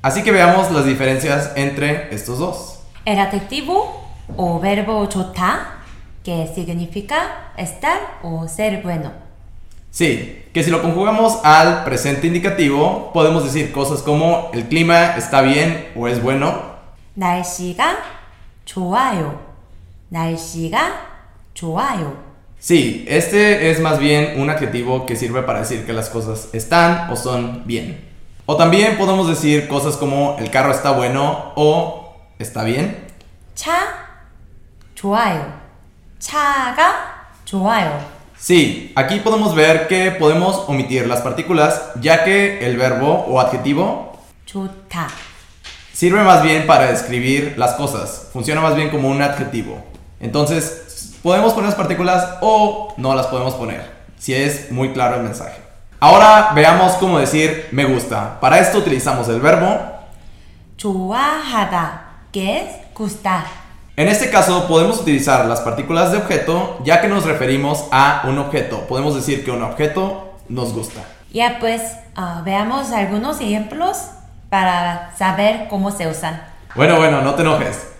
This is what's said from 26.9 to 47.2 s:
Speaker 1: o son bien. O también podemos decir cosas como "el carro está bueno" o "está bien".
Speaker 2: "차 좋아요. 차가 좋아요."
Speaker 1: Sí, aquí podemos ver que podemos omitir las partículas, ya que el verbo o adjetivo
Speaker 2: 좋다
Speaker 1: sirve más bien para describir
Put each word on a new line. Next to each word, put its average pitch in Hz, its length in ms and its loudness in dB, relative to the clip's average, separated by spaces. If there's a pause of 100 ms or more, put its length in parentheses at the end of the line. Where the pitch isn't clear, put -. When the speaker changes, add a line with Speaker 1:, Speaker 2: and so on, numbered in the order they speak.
Speaker 1:
o 120 60 -6
son 120 500 -6
bien. - 360 -6 (440)
O 151 100 0
también 196 400 4
podemos 190 320 2
decir 151 400 2
cosas 143 280 -2
como 143 420 -2
"el 110 120 -6
carro 135 220 2
está 139 180 0
bueno" 131 640 0
o 151 640 0 (220)
"está 113 260 -8
bien". 139 420 -4 (480)
Speaker 2:
"차 330 220 -4 (1160)
좋아요. 196 500 0 (760)
차가 285 1080 -2 (160)
좋아요." 196 460 0 (480)
Speaker 1:
Sí, 143 580 2
aquí 151 240 0
podemos 214 340 2
ver 160 320 4
que 185 260 2
podemos 175 540 2
omitir 131 400 -2
las 120 140 -2
partículas, 151 800 0
ya 160 240 4
que 196 420 2
el 123 120 0
verbo 131 500 2
o 127 100 2
adjetivo 139 800 0 (280)
Speaker 2:
좋다 185 600 -10 (840)
Speaker 1:
sirve 190 320 2
más 175 180 8
bien 156 240 2
para 139 200 6
describir 127 720 -2